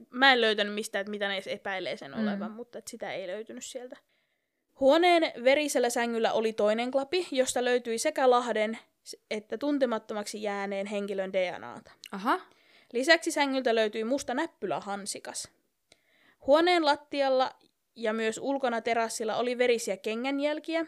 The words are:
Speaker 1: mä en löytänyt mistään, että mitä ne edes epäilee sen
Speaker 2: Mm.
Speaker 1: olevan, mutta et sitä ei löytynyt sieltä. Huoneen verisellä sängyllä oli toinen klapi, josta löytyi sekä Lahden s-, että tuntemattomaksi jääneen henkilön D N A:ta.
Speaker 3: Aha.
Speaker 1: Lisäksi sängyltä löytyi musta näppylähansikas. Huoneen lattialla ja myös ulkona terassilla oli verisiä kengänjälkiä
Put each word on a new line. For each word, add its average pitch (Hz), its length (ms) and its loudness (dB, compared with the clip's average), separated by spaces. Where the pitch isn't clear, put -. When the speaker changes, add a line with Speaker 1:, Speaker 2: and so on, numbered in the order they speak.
Speaker 1:
mä 262 220 4
en 247 80 4
löytänyt 208 340 2
mistään, 208 260 -6
että 202 100 -8
mitä 202 180 -4
ne 196 60 -4
edes 190 120 -6
epäilee 190 500 -6
sen - 160 -16
Speaker 2:
Mm. 233 100 -6
Speaker 1:
olevan, 202 280 -4
mutta 226 280 -16
et - 100 -16
sitä 208 240 -10
ei 180 140 -8
löytynyt 220 380 -12
sieltä. 254 320 -14
Huoneen 330 640 6
verisellä 277 460 4
sängyllä 233 420 0
oli 226 200 2
toinen 220 380 2
klapi, 269 400 0
josta 254 340 0
löytyi 247 340 0
sekä 294 320 2
Lahden 226 480 2
s-, - 120 -16
että 214 280 -6
tuntemattomaksi 220 840 -2
jääneen 202 440 -4
henkilön 202 460 -4
D 180 260 0
N 104 60 -14
A:ta. - 260 -16
Speaker 3:
Aha. 247 280 -2
Speaker 1:
Lisäksi 320 380 2
sängyltä 269 440 0
löytyi 220 300 0
musta 262 300 -2
näppylähansikas. 202 1120 -6
Huoneen 330 380 6
lattialla 277 720 2
ja 214 160 -2
myös 220 300 -2
ulkona 262 380 -2
terassilla 226 560 -2
oli 247 220 0
verisiä 226 380 2
kengänjälkiä 285 920 -2